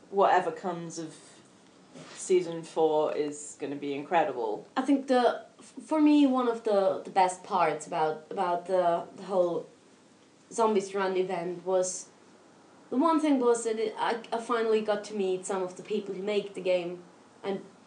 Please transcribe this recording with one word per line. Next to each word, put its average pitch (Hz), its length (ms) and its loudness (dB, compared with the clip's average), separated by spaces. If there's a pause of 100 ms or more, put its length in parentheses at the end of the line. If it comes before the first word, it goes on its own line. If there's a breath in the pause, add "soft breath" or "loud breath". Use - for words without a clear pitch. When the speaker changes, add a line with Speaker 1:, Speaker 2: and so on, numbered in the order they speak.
Speaker 1:
whatever 180 400 4
comes 170 480 -8
of 160 160 -10 (1000)
season 170 480 0
four 156 540 2
is 147 440 -6
gonna 143 160 -6
be 143 180 -6
incredible. 139 720 -2 (100)
Speaker 2:
I 269 60 -2
think 269 240 2
the, 247 380 2 (140)
f-, - 140 -20 (120)
for 311 160 0
me, 294 260 6
one 254 220 2
of 226 160 -4
the, 196 400 2
the 190 60 -12
best 185 320 2
parts 160 440 0
about, 156 440 -2
about 180 360 -2
the, 175 380 2 (120)
the 196 80 -16
whole 175 420 0 (840)
Zombies 214 420 2
Run 190 220 -2
event 180 480 -4
was, 185 420 0 (840)
the 240 60 -2
one 311 220 4
thing 285 220 2
was 240 240 4
that 220 140 -2
it, 220 200 -2
I, 190 180 0 (160)
I 233 60 -2
finally 226 440 0
got 208 220 -2
to - 100 -12
meet 190 320 -2
some 190 160 -2
of 175 140 -6
the 185 60 -14
people 196 320 -6
who 185 80 -8
make 202 320 -4
the 190 60 -10
game 180 380 -2 (440)
and 196 180 -4 (260 soft breath)